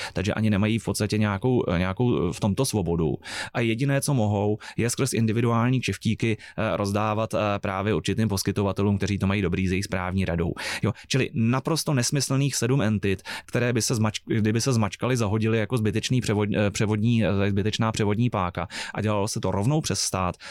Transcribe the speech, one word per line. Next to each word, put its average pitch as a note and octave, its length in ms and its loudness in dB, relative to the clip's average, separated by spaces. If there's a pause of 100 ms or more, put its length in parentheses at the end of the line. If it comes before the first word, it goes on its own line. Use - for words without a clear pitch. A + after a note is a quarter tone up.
(140)
Takže G2 200 0
ani A2 160 2
nemají G#2+ 300 2
v - 60 -8
podstatě G#2+ 320 0
nějakou, G#2+ 520 2
eh, F2 100 2
nějakou, F#2+ 500 0
eh, D#2+ 40 -4
v - 60 -10
tomto A2 260 0
svobodu. E2 500 0 (380)
A C3 60 -4
jediné, C3+ 420 0
co D3 120 0
mohou, G#2 440 2 (200)
je A2+ 120 0
skrz B2+ 240 -2
individuální A#2 680 2
kšeftíky, A2+ 560 -2 (200)
eh, G2 200 -2
rozdávat, G#2 560 0
eh, F#2+ 40 0 (220)
právě G2 340 -2
určitým F#2+ 340 0
poskytovatelům, G2+ 720 0
kteří G2 200 0
to F#2+ 100 0
mají G2+ 140 2
dobrý F2+ 260 0
s F2+ 40 0
jejich F#2+ 140 0
správní F#2 400 -2
radou. E2+ 260 0 (320)
Jo, G2 100 2 (140)
čili C3 260 -2
naprosto C3 600 0
nesmyslných C3+ 600 0
sedm B2 260 2
entit, G2+ 400 2 (240)
které B2 280 0
by A2+ 80 2
se C3 140 0
zmač-, G#2+ 300 0
kdyby A2 360 2
se C3+ 120 0
zmačkali, A2+ 440 0
zahodili A2 400 2
jako A2 200 0
zbytečný A2 440 0
převod-, G#2 220 0 (140)
eh, G2+ 140 2
převodní, A2 540 2
eh, G2+ 240 2
zbytečná G#2+ 420 0
převodní A2 380 0
páka F2+ 380 -2 (260)
a - 80 -4
dělalo G#2 260 0
se - 120 -6
to F#2+ 120 0
rovnou A2+ 300 2
přes - 180 -2
stát, F#2 360 -2 (160)